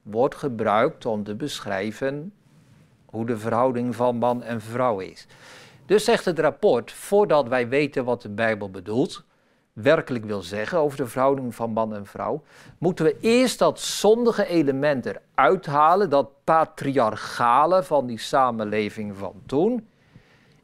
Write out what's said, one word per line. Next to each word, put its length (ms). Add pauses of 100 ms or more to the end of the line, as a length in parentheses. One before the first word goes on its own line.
wordt 340
gebruikt 680
om 180
te 120
beschrijven 960 (720)
hoe 200
de 120
verhouding 580
van 220
man 260
en 180
vrouw 380
is. 280 (580)
Dus 180
zegt 220
het 140
rapport, 520
voordat 560
wij 200
weten 380
wat 160
de 80
Bijbel 400
bedoelt, 560 (500)
werkelijk 500
wil 160
zeggen 380
over 180
de 100
verhouding 480
van 160
man 240
en 100
vrouw, 380 (340)
moeten 280
we 140
eerst 400
dat 200
zondige 680
element 580
eruit 600
halen, 440
dat 340
patriarchale 1400
van 220
die 140
samenleving 1000
van 280
toen. 420 (760)